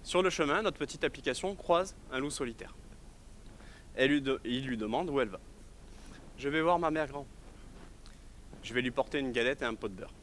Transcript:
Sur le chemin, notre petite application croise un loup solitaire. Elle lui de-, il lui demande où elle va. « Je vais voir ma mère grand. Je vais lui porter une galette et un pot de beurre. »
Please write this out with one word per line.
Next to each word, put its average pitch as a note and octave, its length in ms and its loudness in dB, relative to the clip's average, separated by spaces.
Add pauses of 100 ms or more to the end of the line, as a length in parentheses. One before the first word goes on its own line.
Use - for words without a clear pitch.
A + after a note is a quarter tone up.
Sur F3+ 200 4
le F#3 80 6
chemin, D#3+ 340 4
notre F#3+ 140 2
petite - 260 -2
application C#3+ 520 0
croise F3+ 400 4 (160)
un B2+ 80 0
loup C#3+ 100 0
solitaire. A#2+ 460 -6 (1200)
Elle C3+ 140 6
lui D3 120 6
de-, C3+ 220 0
il B2+ 220 0
lui B2+ 100 0
demande A#2 340 0
où C3+ 120 4
elle A2 80 2
va. « F#2 100 -10 (1000)
Je C#3 120 -2
vais D#3 120 4
voir E3+ 160 6
ma E3 140 4
mère D#3 160 2
grand. C#3 180 -6 (1400)
Je A2+ 100 -8
vais B2 80 6
lui B2+ 100 2
porter C3+ 280 2
une C3 120 0
galette A#2+ 300 4
et C3 40 0
un A2+ 100 2
pot A2 120 -6
de G2 60 -4
beurre. » - 300 -10